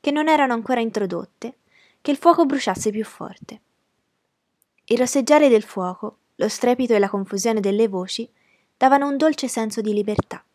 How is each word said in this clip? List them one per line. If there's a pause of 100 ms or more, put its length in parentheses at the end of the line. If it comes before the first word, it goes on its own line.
che
non
erano
ancora
introdotte, (420)
che
il
fuoco
bruciasse
più
forte. (1300)
Il
rosseggiare
del
fuoco, (180)
lo
strepito
e
la
confusione
delle
voci (480)
davano
un
dolce
senso
di
libertà. (100)